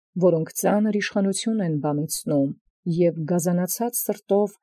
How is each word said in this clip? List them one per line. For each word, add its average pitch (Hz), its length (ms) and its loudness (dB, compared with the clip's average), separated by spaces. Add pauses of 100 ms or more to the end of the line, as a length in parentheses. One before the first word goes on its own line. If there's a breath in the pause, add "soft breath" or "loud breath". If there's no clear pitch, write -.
(160)
որոնք 170 360 2
ծանր 208 460 0
իշխանություն 202 640 -2
են 165 180 0
բանեցնում 147 720 -2 (360)
և 165 380 2
գազանացած 180 760 -2
սրտով 202 640 0